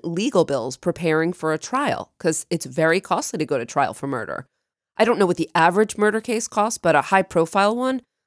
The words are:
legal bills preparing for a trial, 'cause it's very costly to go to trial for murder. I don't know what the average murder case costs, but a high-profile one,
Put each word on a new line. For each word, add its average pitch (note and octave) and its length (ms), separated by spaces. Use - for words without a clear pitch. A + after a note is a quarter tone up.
legal F3+ 400
bills C3 320
preparing D#3+ 560
for D#3+ 200
a D#3 60
trial, - 600
'cause E3 320
it's E3 160
very D#3+ 340
costly F#3+ 380
to D3+ 80
go C#3+ 120
to A#2 60
trial A#2 300
for - 120
murder. A#2+ 400
I G#3+ 80
don't A3 140
know G3 80
what F3 120
the D#3+ 160
average F3+ 420
murder G#3 240
case A3+ 260
costs, G#3+ 320
but E3 160
a C#3+ 80
high-profile F#3+ 720
one, B3+ 280